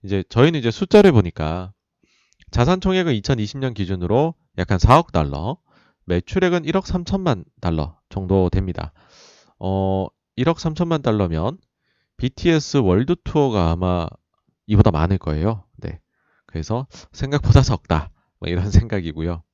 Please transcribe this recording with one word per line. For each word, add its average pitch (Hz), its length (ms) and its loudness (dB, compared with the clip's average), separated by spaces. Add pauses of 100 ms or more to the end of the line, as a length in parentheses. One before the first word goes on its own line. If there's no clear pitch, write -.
이제 95 260 -2
저희는 151 280 4
이제 117 140 -2
숫자를 196 400 6
보니까 90 640 0 (760)
자산 170 280 2
총액은 185 360 0
이천이십 107 440 -4
년 131 140 -4
기준으로 98 640 -2 (220)
약 90 140 -2
한 92 80 2
사억 147 320 4
달러, 80 460 -2 (480)
매출액은 175 580 0
일억 175 240 -2
삼천만 175 560 -2 (160)
달러 80 380 -4 (100)
정도 92 420 0
됩니다. 92 440 -4 (680)
어, 95 480 -2 (300)
일억 147 240 0
삼천만 160 400 -2
달러면 98 560 0 (580)
비티에스 151 640 0
월드 120 480 2
투어가 110 460 0
아마 90 360 -2 (600)
이보다 104 240 6
많을 85 260 2
거예요. 87 480 -4 (100)
네. - 240 -14 (460)
그래서 110 420 -6 (240)
생각보다 139 500 -2
적다. 82 500 -2 (280)
뭐 85 100 -8
이런 92 220 -2
생각이고요. 85 720 -2 (100)